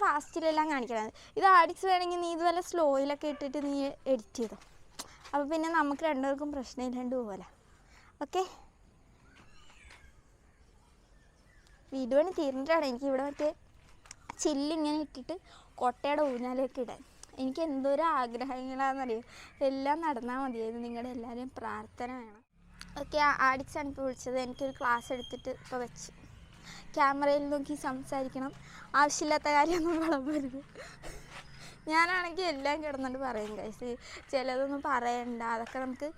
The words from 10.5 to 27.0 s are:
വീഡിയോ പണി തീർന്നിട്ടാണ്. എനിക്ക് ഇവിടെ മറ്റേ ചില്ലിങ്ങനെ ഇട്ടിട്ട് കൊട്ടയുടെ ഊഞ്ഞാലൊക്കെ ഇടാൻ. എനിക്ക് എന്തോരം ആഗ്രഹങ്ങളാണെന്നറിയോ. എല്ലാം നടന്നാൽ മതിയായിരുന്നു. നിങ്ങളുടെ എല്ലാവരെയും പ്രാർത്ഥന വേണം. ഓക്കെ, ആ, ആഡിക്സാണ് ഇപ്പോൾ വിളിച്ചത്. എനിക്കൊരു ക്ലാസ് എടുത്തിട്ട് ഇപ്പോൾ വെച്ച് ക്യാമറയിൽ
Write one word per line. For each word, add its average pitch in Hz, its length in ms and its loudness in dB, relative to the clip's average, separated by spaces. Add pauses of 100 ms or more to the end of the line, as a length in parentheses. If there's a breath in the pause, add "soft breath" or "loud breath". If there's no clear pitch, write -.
വീഡിയോ 262 260 4
പണി 349 220 4
തീർന്നിട്ടാണ്. 285 500 2
എനിക്ക് 254 200 -4
ഇവിടെ 262 180 2
മറ്റേ 294 200 0 (920)
ചില്ലിങ്ങനെ 302 640 2
ഇട്ടിട്ട് 285 280 -10 (440 loud breath)
കൊട്ടയുടെ 277 440 0 (100)
ഊഞ്ഞാലൊക്കെ 254 520 -2
ഇടാൻ. - 160 -10 (380)
എനിക്ക് 262 320 -2
എന്തോരം 277 380 2 (100)
ആഗ്രഹങ്ങളാണെന്നറിയോ. 254 1040 -2 (480 loud breath)
എല്ലാം 269 300 0
നടന്നാൽ 247 440 -2
മതിയായിരുന്നു. 233 440 -4
നിങ്ങളുടെ 233 280 -6
എല്ലാവരെയും 240 420 -8
പ്രാർത്ഥന 220 520 -8 (100)
വേണം. 214 160 -16 (640)
ഓക്കെ, 285 240 -2
ആ, 294 40 8 (200)
ആഡിക്സാണ് 277 420 -2
ഇപ്പോൾ 269 160 -6
വിളിച്ചത്. 254 380 -4
എനിക്കൊരു 262 340 -4
ക്ലാസ് 240 360 0
എടുത്തിട്ട് 247 360 -10 (100)
ഇപ്പോൾ - 220 -8
വെച്ച് - 260 -12 (840 loud breath)
ക്യാമറയിൽ 285 560 6